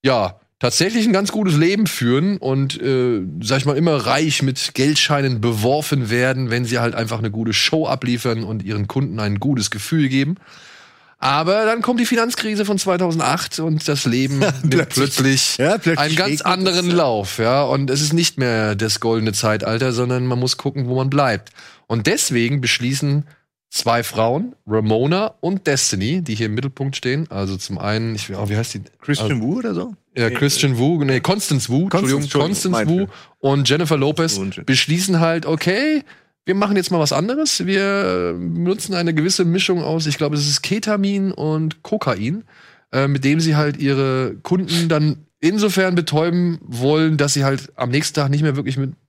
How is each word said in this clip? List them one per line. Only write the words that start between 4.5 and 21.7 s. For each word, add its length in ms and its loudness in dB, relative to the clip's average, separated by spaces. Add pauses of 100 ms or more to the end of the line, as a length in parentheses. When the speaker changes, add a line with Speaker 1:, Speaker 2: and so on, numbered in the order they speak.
Speaker 1:
Geldscheinen 680 2
beworfen 720 0
werden, 400 0
wenn 140 0
sie 140 -2
halt 160 0
einfach 240 -2
eine 140 -2
gute 200 -2
Show 340 0
abliefern 580 -2
und 180 -6
ihren 240 -2
Kunden 340 -2
ein 200 -2
gutes 300 0
Gefühl 380 0
geben. 280 0 (800)
Aber 460 2
dann 160 0
kommt 200 0
die 60 2
Finanzkrise 580 0
von 140 0
zweitausendacht 800 -2
und 300 -2
das 160 -2
Leben 340 0
Speaker 2:
<laughs> 240 0
Speaker 1:
nimmt 80 2
Speaker 2:
Plötzlich. 240 0
Speaker 1:
plötzlich 600 2
Speaker 2:
Ja, 220 2
plötzlich 200 0
Speaker 1:
einen 180 0
ganz 120 2
Speaker 2:
regnet 120 -2
es, 60 -4
Speaker 1:
anderen 440 0
Speaker 2:
ja. 60 2
Speaker 1:
Lauf, 420 0
ja. 240 4
Und 280 0
es 120 0
ist 100 0
nicht 260 0
mehr 360 2
das 260 -2
goldene 320 0
Zeitalter, 600 0
sondern 340 0
man 120 0
muss 200 0
gucken, 280 -4
wo 100 -2
man 140 0
bleibt. 400 0 (360)